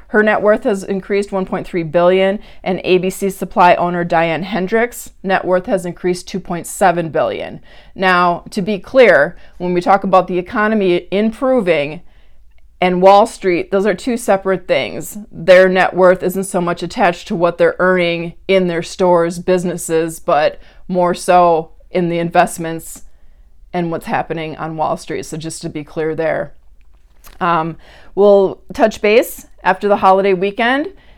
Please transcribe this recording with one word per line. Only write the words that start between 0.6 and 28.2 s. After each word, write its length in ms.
has 220
increased 480
one 140
point 200
three 160
billion, 560
and 220
A 140
B 120
C 180
Supply 460
owner 300
Diane 400
Hendricks' 640
net 200
worth 220
has 180
increased 440
two 100
point 280
seven 440
billion. 500
Now, 560
to 120
be 160
clear, 580
when 140
we 80
talk 240
about 240
the 100
economy 720
improving 920
and 220
Wall 240
Street, 460
those 120
are 100
two 220
separate 520
things. 500
Their 360
net 260
worth 280
isn't 220
so 160
much 240
attached 440
to 80
what 220
they're 220
earning 540
in 220
their 160
stores, 560
businesses, 800
but 400
more 280
so 580
in 200
the 80
investments 840
and 180
what's 160
happening 500
on 200
Wall 200
Street. 280
So 120
just 260
to 60
be 140
clear 320
there. 400
Um, 360
we'll 480